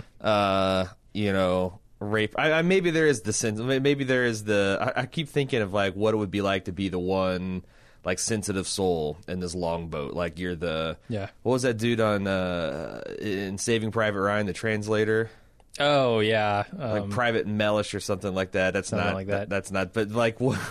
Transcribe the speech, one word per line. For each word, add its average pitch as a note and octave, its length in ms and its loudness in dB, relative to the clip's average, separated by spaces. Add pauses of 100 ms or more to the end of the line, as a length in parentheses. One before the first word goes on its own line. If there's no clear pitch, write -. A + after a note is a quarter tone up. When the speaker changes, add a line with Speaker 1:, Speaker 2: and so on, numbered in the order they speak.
(220)
Speaker 1:
uh, F#2+ 640 2 (280)
you G2+ 200 0
know, F#2 460 2 (200)
rape. G#2+ 400 -2
I, D#3 140 2
I, D#3+ 80 4
maybe F3 300 4
there D#3+ 160 4
is C3 140 2
the G#2+ 120 -2
sense, G#2+ 260 -2
may-, C3 200 0
maybe C#3 260 2
there B2+ 200 2
is G#2+ 200 -2
the, G2+ 500 2
I, B2 60 0
I B2+ 40 -4
keep D3+ 220 -6
thinking C3+ 340 0
of, G2 120 -2
like, G2 220 2
what G#2+ 180 4
it A2 40 2
would G2+ 140 -2
be G2+ 100 0
like G2 240 0
to F#2+ 60 -4
be F#2+ 180 -2
the F2+ 100 -2
one, F#2 640 0 (420)
like, F2+ 140 -2
sensitive G2 480 -2
soul E2 500 0 (100)
in F2+ 140 -6
this F2 120 -6
longboat. E2 600 -4
Like, E2+ 260 -4
you're F2+ 160 -4
the, D#2+ 420 -4 (100)
Speaker 2:
Yeah. G2+ 220 -6 (140)
Speaker 1:
what A#2+ 100 2
was B2+ 100 0
that A#2+ 140 0
dude A2+ 220 0
on, G#2 260 2
uh, E2+ 760 -2 (180)
in G2 380 -4
Saving A2 340 0
Private G#2 300 0
Ryan, G#2 260 2
the F2+ 60 -2
translator? A2 760 0 (520)
Speaker 2:
Oh, C3+ 380 4
yeah. G#2+ 460 2 (120)
Speaker 1:
Like G#2+ 260 -2
Speaker 2:
Um, G2+ 60 -6
Speaker 1:
Private A2+ 380 0
Mellish G#2+ 460 2
or G2+ 80 -4
something F#2+ 340 -4
like F#2+ 160 0
that. F#2 220 2
That's F#2+ 160 -2
Speaker 2:
something F2+ 180 0
Speaker 1:
not F#2 80 0
Speaker 2:
like F#2+ 120 -6
Speaker 1:
that. G2+ 140 0
Speaker 2:
that. G#2 80 -8
Speaker 1:
That's G2 220 -2
not. F#2+ 220 -2
But, G#2+ 160 0
like, A2+ 300 0
<laughs> - 20 -4
what, B2 160 2 (140)